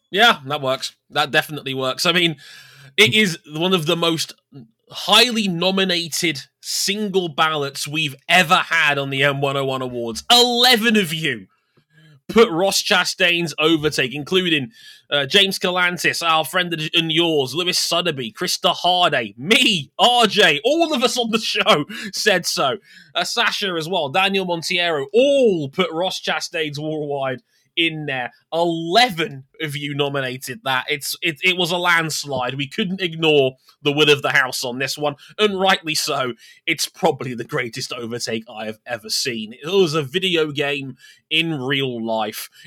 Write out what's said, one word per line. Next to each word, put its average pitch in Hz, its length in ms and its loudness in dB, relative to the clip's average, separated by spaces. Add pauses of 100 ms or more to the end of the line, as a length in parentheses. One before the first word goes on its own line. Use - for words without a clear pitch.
(120)
Yeah, 214 340 4
that 143 160 -6
works. 131 320 -4 (160)
That 143 220 -2
definitely 139 420 -2
works. 131 320 -2
I 175 60 4
mean, 170 240 2 (600)
it 220 160 6
is 208 280 2 (100)
one 170 240 0
of 160 120 0
the 170 100 2
most 170 380 -2 (580)
highly 220 560 2
nominated 175 960 -2 (180)
single 196 680 -2
ballots 151 600 -2
we've 147 260 -4 (140)
ever 175 260 4
had 156 440 2
on 139 120 -4
the 135 140 2
M 139 160 2
one 139 160 0
oh 139 80 0
one 131 180 -2
Awards. 117 480 -6
Eleven 240 680 4
of 180 160 0
you 135 360 -6 (800)
put 220 220 6
Ross 190 320 0
Chastain's 170 760 0
overtake, 151 560 2
including, 151 560 0 (400)
uh, 143 160 0
James 190 340 4
Galantis, 175 680 0
our 160 180 4
friend 175 280 -2 (220)
and 165 180 2
yours, 156 420 2
Lewis 175 240 -2
Sotheby, 160 540 -2
Krista 180 420 -2
Harday, 151 640 0
me, 196 600 0
R 240 280 4
J, 180 380 4
all 311 280 2
of 247 100 0
us 226 140 0
on 233 140 -2
the 220 80 0
show 202 460 2 (280)
said 185 340 0
so. 139 320 -2 (360)
Uh, 175 100 -2
Sasha 202 520 -2
as 160 120 -4
well, 175 200 -2
Daniel 190 380 0
Monteiro, 170 680 -2
all 233 560 4
put 175 220 0
Ross 170 300 -4
Chastain's 156 600 -4
Worldwide 143 600 -4 (340)
in 160 300 0
there. 127 260 -6 (220)
Eleven 165 880 0 (160)
of 147 160 -6
you 143 180 -6
nominated 135 720 -4
that. 131 240 -2
It's, 147 320 -6
it, 165 220 -4
it 180 160 2
was 175 120 0
a 175 60 0
landslide. 147 800 0
We 139 120 -4
couldn't 190 360 -4
ignore 156 540 2 (260)
the 143 100 2
will 147 160 4
of 139 140 4
the 139 80 0
house 135 340 2
on 123 140 -6
this 135 180 -4
one, 147 180 -2 (240)
and 202 220 2
rightly 185 340 2
so. 139 380 -2 (340)
It's 160 220 -2
probably 139 460 -2
the 117 100 -8
greatest 131 480 -6
overtake 117 580 -6
I 110 140 -12
have 110 220 -10
ever 110 240 -8
seen. 113 420 -6
It 139 140 -16
was 180 280 2
a 160 80 0
video 160 500 0
game 139 440 -4 (320)
in 160 320 0
real 131 420 -2
life. 110 460 -4 (180)